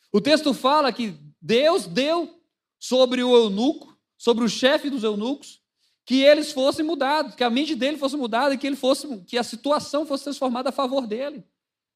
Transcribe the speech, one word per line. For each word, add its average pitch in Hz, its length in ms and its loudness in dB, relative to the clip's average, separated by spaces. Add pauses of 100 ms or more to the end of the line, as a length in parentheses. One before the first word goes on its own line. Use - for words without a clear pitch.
(120)
O 202 80 2
texto 302 340 2
fala 277 380 2
que 208 260 -8 (240)
Deus 240 460 2
deu 285 540 -2 (360)
sobre 254 460 0
o 247 120 6
eunuco, 226 640 2 (200)
sobre 233 260 0
o 226 60 2
chefe 285 400 0
dos 240 140 -4
eunucos, 220 580 -6 (440)
que 262 160 2
eles 302 300 6
fossem 269 320 0
mudados, 285 500 -2
que - 100 -4
a 240 60 2
mente 285 260 -2
dele 269 220 -2
fosse 277 200 -4
mudada, 254 400 0
que 285 100 -6
ele 277 80 -4
fosse, 254 480 -2
que 240 140 -8
a 240 60 0
situação 285 640 -4
fosse 277 200 -6
transformada 262 440 -4
a 240 40 -4
favor 262 340 -2
dele. 254 380 -10 (500)